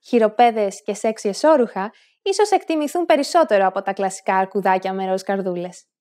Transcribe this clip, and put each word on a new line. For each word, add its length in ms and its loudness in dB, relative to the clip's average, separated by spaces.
χειροπέδες 760 2
και 120 -6
σεξι 340 -4
εσώρουχα, 640 0
ίσως 280 0
εκτιμηθούν 560 -2
περισσότερο 600 2
από 160 -2
τα 100 -4
κλασικά 440 -4
αρκουδάκια 560 0
με 140 -6
ροζ 160 -2
καρδούλες. 640 -6